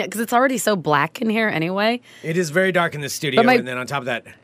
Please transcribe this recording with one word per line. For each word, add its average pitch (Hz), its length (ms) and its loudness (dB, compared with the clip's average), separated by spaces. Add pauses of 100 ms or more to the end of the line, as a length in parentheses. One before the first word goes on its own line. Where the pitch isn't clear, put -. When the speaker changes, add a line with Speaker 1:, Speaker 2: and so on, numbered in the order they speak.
(100)
Speaker 1:
'cause 202 100 -6
it's 226 120 -4
already 254 260 2
so 214 180 0
black 151 440 0
in 220 100 -2
here 214 180 0
anyway. 196 520 -2 (220)
Speaker 2:
It 160 140 -4
is 175 140 -2
very 185 220 2
dark 170 220 0
in 151 60 -8
the 139 80 -6
studio, 147 320 0
Speaker 1:
But 226 60 6
my 254 80 6
Speaker 2:
and 233 120 0
then 127 120 -6
on 127 80 -6
top 139 140 -4
of 123 60 -8
that 120 180 -4 (200)